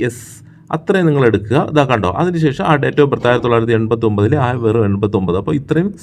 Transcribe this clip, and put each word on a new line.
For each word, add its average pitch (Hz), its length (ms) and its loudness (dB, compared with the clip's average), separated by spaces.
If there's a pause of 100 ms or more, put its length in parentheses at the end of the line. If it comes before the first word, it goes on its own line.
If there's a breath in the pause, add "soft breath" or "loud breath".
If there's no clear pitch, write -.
എസ് - 400 -8 (320 loud breath)
അത്രയും 185 340 0
നിങ്ങൾ 143 200 2
എടുക്കുക. 107 440 0
ഇതാ 151 140 2
കണ്ടോ, 113 240 0
അതിനുശേഷം 160 560 -2
ആ 160 120 2
date 135 200 -2
of 147 80 4
birth 127 220 0
ആയിരത്തി 120 160 2
തൊള്ളായിരത്തി 117 300 0
എൺപത്തൊമ്പതിലെ 110 640 0
ആ 123 160 0
വെറും 113 320 0
എൺപത്തൊമ്പത്. 98 520 0
അപ്പോൾ 101 180 -4
ഇത്രയും 156 480 -2